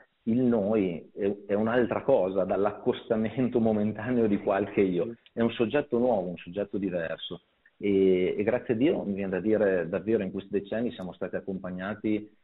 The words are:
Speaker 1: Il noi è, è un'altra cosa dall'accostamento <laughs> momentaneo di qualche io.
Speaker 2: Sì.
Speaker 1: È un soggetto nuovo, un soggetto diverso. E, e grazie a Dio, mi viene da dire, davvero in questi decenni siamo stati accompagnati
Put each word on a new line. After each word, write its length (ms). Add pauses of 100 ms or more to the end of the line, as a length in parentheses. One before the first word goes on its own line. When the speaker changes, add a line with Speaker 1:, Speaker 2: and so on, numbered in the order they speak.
(240)
Speaker 1:
Il 180
noi 720
è, 200 (120)
è 80
un'altra 480
cosa 420
dall'accostamento 1120
<laughs> 20
momentaneo 640
di 120
qualche 440
io. 220
Speaker 2:
Sì. 100 (180)
Speaker 1:
È 80
un 120
soggetto 460
nuovo, 300
un 80
soggetto 420
diverso. 640 (340)
E, 600
e 60
grazie 320
a 20
Dio, 280
mi 100
viene 160
da 100
dire, 480
davvero 340
in 80
questi 200
decenni 420
siamo 220
stati 220
accompagnati 920 (120)